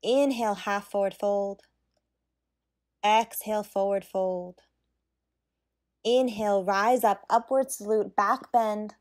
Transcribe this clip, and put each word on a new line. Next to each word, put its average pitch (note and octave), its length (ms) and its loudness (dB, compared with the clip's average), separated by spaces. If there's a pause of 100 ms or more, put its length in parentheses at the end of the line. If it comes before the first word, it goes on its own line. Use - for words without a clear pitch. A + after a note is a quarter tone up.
Inhale, A#3+ 500 0
half G3+ 340 -4
forward G3 260 -2
fold. G3+ 480 -2 (1400)
Exhale, G#3+ 600 0
forward G3 400 -2
fold. F3+ 560 -6 (1400)
Inhale, G#3+ 600 2
rise G3+ 380 2
up, G#3 260 2
upward C4 440 0
salute, G#3 420 -2
back G#3+ 380 0
bend. G#3+ 480 -2